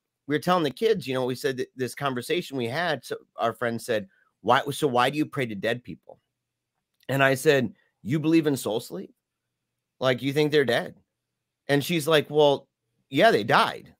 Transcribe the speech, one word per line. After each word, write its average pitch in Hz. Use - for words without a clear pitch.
we 147
were 147
telling 180
the 135
kids, 202
you 131
know, 131
we 127
said 135
that 127
this 127
conversation 135
we 117
had, 151
so -
our 113
friend 117
said, 107
"Why, 123
so 147
why 123
do 147
you 151
pray 131
to 110
dead 113
people?" -
And 135
I 135
said, 135
"You 143
believe 156
in 139
soul 113
sleep? -
Like, 127
you 135
think 151
they're 143
dead?" 131
And 143
she's 160
like, 151
"Well, 147
yeah, 185
they 117
died." 127